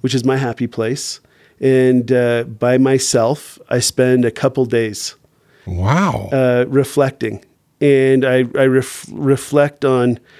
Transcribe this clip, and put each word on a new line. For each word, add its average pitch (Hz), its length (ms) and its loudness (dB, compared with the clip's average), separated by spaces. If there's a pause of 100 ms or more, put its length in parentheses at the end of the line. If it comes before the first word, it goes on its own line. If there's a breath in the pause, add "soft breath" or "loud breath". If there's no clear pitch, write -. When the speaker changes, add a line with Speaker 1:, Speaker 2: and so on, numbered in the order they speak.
Speaker 1:
which 127 140 -2
is 123 100 -2
my 131 120 0
happy 123 300 -4
place. 117 540 -8 (400 soft breath)
And, 127 520 2
uh, 120 320 0
by 120 340 0
myself, 131 800 0 (100)
I 123 120 -2
spend 127 440 2
a 117 60 0
couple 131 360 -2
days 113 480 -4 (520 soft breath)
Speaker 2:
Wow. 120 680 -2
Speaker 1:
uh, 127 360 2
reflecting. 131 760 -2 (360)
And 135 440 4
I, 127 200 2 (120)
I 135 100 2
ref-, 131 460 -2
reflect 143 720 -2
on 123 340 0 (220 soft breath)